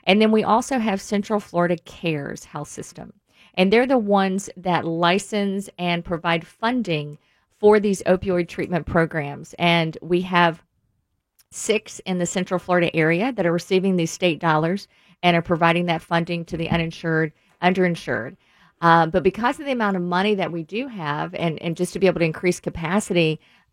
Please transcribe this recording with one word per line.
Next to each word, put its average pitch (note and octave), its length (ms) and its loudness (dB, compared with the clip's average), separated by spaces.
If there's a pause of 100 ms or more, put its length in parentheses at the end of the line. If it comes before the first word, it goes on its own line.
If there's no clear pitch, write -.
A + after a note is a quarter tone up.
And G3+ 180 6
then A3 80 4
we A3 140 4
also B3 340 2
have G#3 220 -2
Central G#3 400 -2
Florida F3 380 0
Cares - 680 -8
Health D3 240 -12
System. - 440 -16 (420)
And F#3 180 4
they're A#3+ 140 4
the C4 120 2
ones G3 580 0
that F3 280 -2
license G3 920 0
and F3 280 -2
provide E3+ 420 -2
funding F3 720 -4 (400)
for G#3 220 6
these G3 240 0
opioid F3+ 440 0
treatment E3 380 -4
programs. D#3 720 -2
And E3+ 440 0
we F3 200 0
have F3 400 2 (880)
six - 560 -4
in F#3 120 -4
the F3 60 -2
Central F#3 340 -4
Florida F3 380 0
area E3 360 2
that G#3 120 -2
are E3+ 80 2
receiving F#3 440 0
these E3 140 0
state E3+ 280 -2
dollars E3 500 0 (340)
and F3 140 4
are E3 60 0
providing E3+ 440 0
that E3 140 -2
funding E3+ 460 -4
to F3+ 100 -10
the E3 140 -4
uninsured, E3 640 -2 (280)
underinsured. E3+ 760 0 (440)
Uh, E3 260 6
but E3 160 0
because A3+ 380 0
of C#4+ 60 -10
the C#4 60 -2
amount G#3+ 240 0
of F3 60 -2
money F3+ 320 0
that E3+ 160 -2
we E3+ 120 -6
do A3 260 -6
have, D#3+ 460 -6
and, E3 260 -2
and E3+ 160 -6
just F3+ 160 -4
to G3 60 -6
be F#3+ 80 2
able E3+ 140 2
to E3+ 40 2
increase E3+ 340 0
capacity, E3 800 -2 (340)